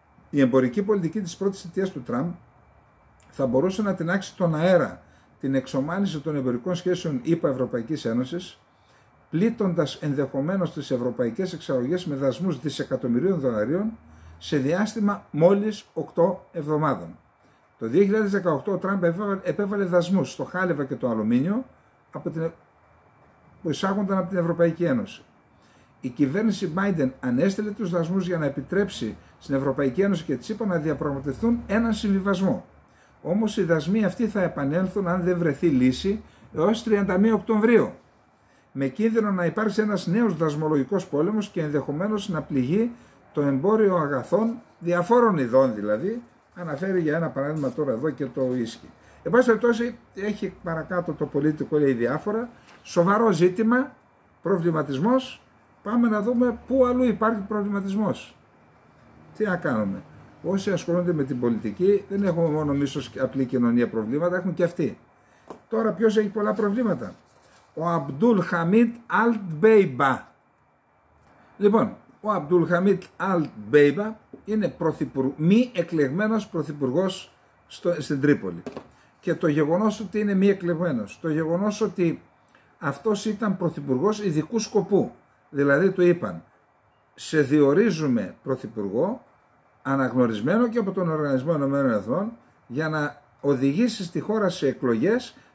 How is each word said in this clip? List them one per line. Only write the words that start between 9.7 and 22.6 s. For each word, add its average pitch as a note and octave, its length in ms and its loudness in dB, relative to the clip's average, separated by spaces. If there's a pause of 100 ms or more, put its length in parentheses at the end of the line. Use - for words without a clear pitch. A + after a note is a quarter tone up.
ενδεχομένως D3 800 -2
τις C#3 180 -8
ευρωπαϊκές B2 640 -2
εξαγωγές D3 540 -4
με D3 80 -4
δασμούς C#3 460 -2
δισεκατομμυρίων C3+ 800 -2
δολαρίων C3 500 -2 (480)
σε - 180 -4
διάστημα G3+ 720 0
μόλις G3+ 540 2 (100)
οκτώ E3+ 580 0
εβδομάδων. D3 560 -2 (720)
Το A2+ 80 -6
δύο C#3+ 160 4
χιλιάδες G#3 280 2
δεκαοκτώ F3+ 420 0
ο F#3 40 -2
Τραμπ F#3 280 -2
επέβα-, F#3+ 380 -2
επέβαλε G3+ 420 -2
δασμούς E3+ 480 2
στο C3+ 120 -8
χάλιβα F3 400 -2
και C3 100 -6
το B2 140 -4
αλουμίνιο B2 560 0 (480)
από - 180 -8
την, D#3+ 200 -4 (1120)